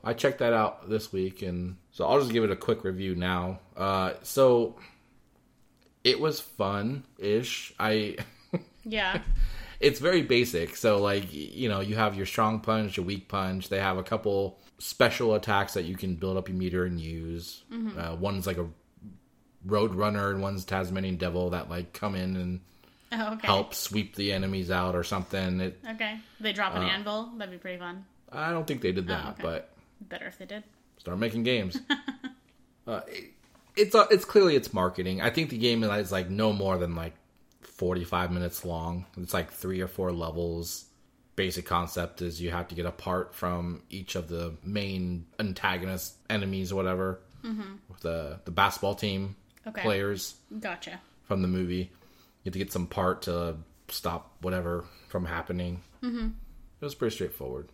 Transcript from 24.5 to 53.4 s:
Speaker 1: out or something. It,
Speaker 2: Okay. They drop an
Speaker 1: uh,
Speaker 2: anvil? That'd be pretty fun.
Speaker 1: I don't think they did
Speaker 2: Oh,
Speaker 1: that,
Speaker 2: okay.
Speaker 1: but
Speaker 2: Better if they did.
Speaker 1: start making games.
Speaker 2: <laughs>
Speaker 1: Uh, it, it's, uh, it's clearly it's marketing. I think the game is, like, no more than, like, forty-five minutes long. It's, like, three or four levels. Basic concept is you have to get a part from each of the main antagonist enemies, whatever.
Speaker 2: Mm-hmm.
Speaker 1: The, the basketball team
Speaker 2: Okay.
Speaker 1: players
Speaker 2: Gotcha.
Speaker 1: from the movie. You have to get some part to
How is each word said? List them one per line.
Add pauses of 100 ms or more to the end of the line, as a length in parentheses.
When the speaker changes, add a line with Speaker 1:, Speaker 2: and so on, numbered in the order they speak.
Speaker 1:
out
or
something.
It, (120)
Speaker 2:
Okay. (220)
They
drop
an
Speaker 1:
uh,
Speaker 2:
anvil?
That'd
be
pretty
fun. (260)
Speaker 1:
I
don't
think
they
did
Speaker 2:
Oh,
Speaker 1:
that,
Speaker 2:
okay.
Speaker 1:
but (320)
Speaker 2:
Better
if
they
did. (340)
Speaker 1:
start
making
games.
Speaker 2:
<laughs> (960)
Speaker 1:
Uh,
it, (500)
it's,
uh,
it's
clearly
it's
marketing.
I
think
the
game
is,
like,
no
more
than,
like, (480)
forty-five
minutes
long. (100)
It's,
like,
three
or
four
levels. (500)
Basic
concept
is
you
have
to
get
a
part
from
each
of
the
main (120)
antagonist (160)
enemies,
whatever. (240)
Speaker 2:
Mm-hmm. (280)
Speaker 1:
The,
the
basketball
team (320)
Speaker 2:
Okay.
Speaker 1:
players (260)
Speaker 2:
Gotcha. (280)
Speaker 1:
from
the
movie. (520)
You
have
to
get
some
part
to (320)